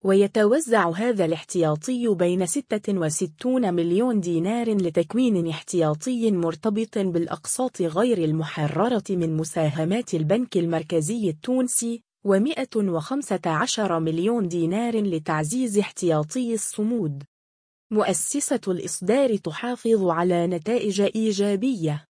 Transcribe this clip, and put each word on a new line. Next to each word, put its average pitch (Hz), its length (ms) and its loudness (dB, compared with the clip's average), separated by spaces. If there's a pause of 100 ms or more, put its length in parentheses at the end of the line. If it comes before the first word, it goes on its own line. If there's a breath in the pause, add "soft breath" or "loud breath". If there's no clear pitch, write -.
ويتوزع 208 840 4
هذا 196 360 0
الاحتياطي 165 800 0
بين 180 380 2
ستة 208 540 -2
وستون 185 760 0
مليون 190 460 2
دينار 190 540 0
لتكوين 180 760 2
احتياطي 165 840 0
مرتبط 202 680 -2
بالأقساط 185 840 -2
غير 180 360 2
المحررة 160 920 0
من 165 280 0
مساهمات 160 760 -2
البنك 190 440 0
المركزي 170 720 0
التونسي، 233 720 -2 (240)
ومائة 220 500 0
وخمسة 196 680 -2
عشر 180 540 0
مليون 175 480 0
دينار 190 540 0
لتعزيز 175 760 -2
احتياطي 190 760 0
الصمود. 208 680 -4 (680)
مؤسسة 220 760 0
الإصدار 208 720 0
تحافظ 226 680 -2
على 170 440 2
نتائج 196 540 -2
إيجابية. 202 1080 0